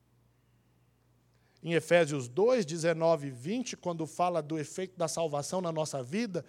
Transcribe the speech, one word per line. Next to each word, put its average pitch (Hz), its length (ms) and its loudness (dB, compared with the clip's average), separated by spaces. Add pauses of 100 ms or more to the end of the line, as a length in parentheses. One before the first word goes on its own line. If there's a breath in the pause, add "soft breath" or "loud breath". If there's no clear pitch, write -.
(1600)
Em 160 80 -4
Efésios 151 560 4
dois, 202 380 2
dezenove 160 640 2
e 139 40 -8
vinte, 165 460 -6
quando 165 280 -4
fala 175 360 0
do 151 180 -4
efeito 185 380 -8
da 165 100 0
salvação 160 540 -2
na 170 100 -2
nossa 147 320 -2
vida, 175 460 -4